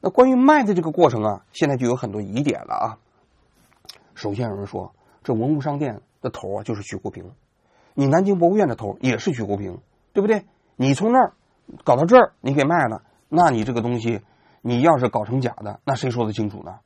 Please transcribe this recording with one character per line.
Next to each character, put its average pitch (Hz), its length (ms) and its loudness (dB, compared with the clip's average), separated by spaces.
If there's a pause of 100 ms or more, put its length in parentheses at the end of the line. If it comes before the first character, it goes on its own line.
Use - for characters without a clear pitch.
那 190 80 0
关 254 200 6
于 262 60 4
卖 277 280 6
的 208 100 0
这 175 80 0
个 156 100 -4
过 160 180 4
程 113 140 -2
啊， 104 300 -4
现 151 160 0
在 139 80 -2
就 123 100 -2
有 120 80 0
很 113 160 -8
多 104 100 -8
疑 104 220 -6
点 139 220 -2
了 - 80 -8
啊。 - 240 -4 (1160)
首 104 200 -8
先 117 160 -4
有 98 60 -8
人 101 120 -10
说， 95 260 -12 (300)
这 131 100 -4
文 123 220 0
物 143 60 -4
商 143 180 -6
店 127 220 -6 (200)
的 131 80 -6
头 95 260 -10
啊， 107 80 -8
就 117 120 -6
是 101 60 -12
徐 101 160 -12
湖 101 120 -8
平， 90 220 -18 (640)
你 139 140 0
南 165 180 4
京 196 120 2
博 170 120 4
物 196 80 0
院 202 100 2
的 123 80 -2
头 101 240 -10
也 123 180 0
是 190 140 -2
徐 120 120 -6
湖 101 120 -4
平， 95 240 -10 (320)
对 202 100 0
不 202 60 2
对？ 214 180 0 (300)
你 131 180 2
从 208 200 0
那 262 60 6
儿 233 140 2 (520)
搞 127 100 6
到 135 80 2
这 208 140 8
儿， 233 240 6
你 135 120 -2
给 139 120 2
卖 156 220 2
了， 110 160 -8 (260)
那 165 200 4
你 113 140 0
这 107 80 -4
个 117 100 -2
东 120 200 -2
西， 113 200 -4 (400)
你 120 200 -2
要 156 160 4
是 123 100 0
搞 107 160 -4
成 123 160 -4
假 120 140 -4 (100)
的， 104 220 -12
那 135 100 -2
谁 127 160 -4
说 120 140 -2
得 107 80 -4
清 107 160 -4
楚 98 140 -16
呢？ 85 220 -16